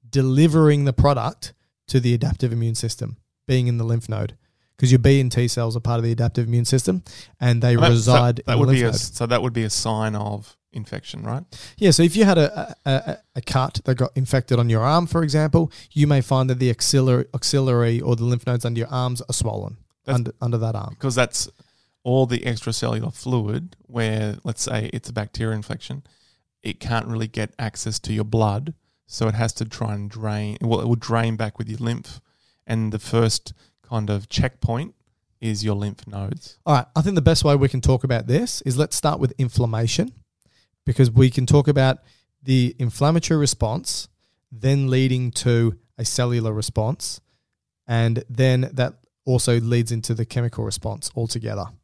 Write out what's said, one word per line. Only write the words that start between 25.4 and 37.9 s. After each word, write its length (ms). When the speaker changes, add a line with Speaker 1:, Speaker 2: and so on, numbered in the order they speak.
Speaker 2:
infection, 480
it 180
can't 260
really 220
get 300
access 400
to 160
your 100
blood, 480
so 220
it 60
has 200
to 120
try 280
and 140
drain, 540
well, 180
it 60
will 80
drain 420
back 220
with 100
your 120
lymph, 400
and 260
the 60
first 540
kind 260
of 200
checkpoint 640
is 240
your 100
lymph 320
nodes. 580
Speaker 1:
All 120
right, 180
I 80
think 140
the 60
best 200
way 140
we 120
can 120
talk 240